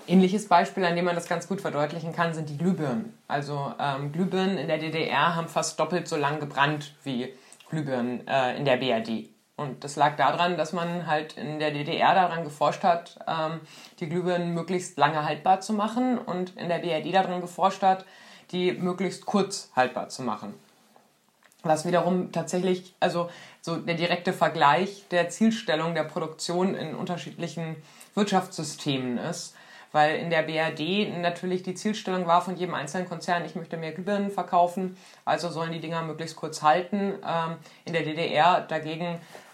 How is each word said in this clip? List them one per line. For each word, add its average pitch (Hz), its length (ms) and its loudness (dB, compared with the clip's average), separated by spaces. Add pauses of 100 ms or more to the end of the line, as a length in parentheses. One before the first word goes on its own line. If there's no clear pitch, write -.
Ähnliches 185 400 6
Beispiel, 185 380 4
an 170 100 2
dem 175 100 0
man 175 100 2
das 170 120 -4
ganz 170 200 -2
gut 196 140 -4
verdeutlichen 156 520 -4
kann, 170 220 0
sind 156 140 -6
die 147 100 -8
Glühbirnen. 156 580 0 (100)
Also, 143 520 -4
ähm, 143 320 -2
Glühbirnen 185 480 0
in 156 80 -4
der 160 100 2
D 156 140 -4
D 160 160 -2
R 160 280 2
haben 165 120 -2
fast - 320 -2
doppelt 165 280 0
so 165 80 -2
lang 147 240 0
gebrannt 147 540 0 (100)
wie 127 300 -4 (380)
Glühbirnen, 127 560 -2
äh, 127 280 2
in 143 100 -4
der 127 120 6
B 127 140 0
R 113 80 2
D. 110 300 -4 (260)
Und 139 280 -8
das 143 120 -10
lag 147 200 4
daran, 165 420 2
dass 160 160 -2
man 170 340 -4
halt 156 300 -2
in 151 200 -6
der 151 140 0
D 147 120 -4
D 151 140 -2
R 143 160 6
daran 170 300 4
geforscht 147 400 0
hat, 170 340 2 (100)
ähm, 160 340 -2 (380)
die 175 80 -4
Glühbirnen 175 460 0
möglichst 175 460 -4
lange 151 260 4
haltbar 160 340 2
zu - 140 -4
machen 226 460 0
und 180 360 -4
in 170 140 -6
der 170 80 2
B 170 140 -2
R 156 100 0
D 156 100 -6
daran 180 300 2
geforscht 180 400 0
hat, 185 240 4 (460)
die 180 220 0
möglichst 180 520 -2
kurz - 500 -2
haltbar 123 340 0
zu - 120 -10
machen. 107 320 -4 (1120)
Was 156 200 2
wiederum 175 480 2
tatsächlich, 180 680 -2
also 170 320 0 (280)
so 165 180 -4
der 170 180 -2
direkte 175 380 0
Vergleich 160 760 4
der 170 200 2
Zielstellung 170 680 2
der 156 80 2
Produktion 175 720 -2
in 156 180 -6
unterschiedlichen 170 840 -6 (380)
Wirtschaftssystemen 151 1040 0
ist. - 380 -6 (360)
Weil 151 260 4
in 165 120 -4
der 165 120 4
B 160 160 -4
R 160 140 0
D 175 380 0 (120)
natürlich 180 420 -2
die 185 100 -6
Zielstellung 185 540 -2
war 170 140 6
von 180 160 -6
jedem 165 180 -4
einzelnen 151 320 -4
Konzern, 170 380 -2
"Ich 165 100 -12
möchte 165 220 -8
mehr 160 160 -6
Glühbirnen 202 360 -2
verkaufen, 185 680 0 (260)
also 156 260 0
sollen 165 220 -4
die 165 80 -6
Dinger 165 220 -4
möglichst 160 340 -8
kurz - 260 -8
halten." 180 520 2 (120)
Ähm, 165 300 -2 (300)
in 156 80 -6
der 165 80 2
D 151 120 -4
D 165 200 -2
R 160 340 6
dagegen, 160 540 -4 (320)